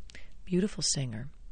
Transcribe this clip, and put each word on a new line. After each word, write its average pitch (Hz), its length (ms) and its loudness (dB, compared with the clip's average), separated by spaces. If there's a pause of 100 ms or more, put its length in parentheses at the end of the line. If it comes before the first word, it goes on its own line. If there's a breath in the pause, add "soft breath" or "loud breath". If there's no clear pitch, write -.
(440 loud breath)
Beautiful 185 380 4
singer, 131 480 0 (220)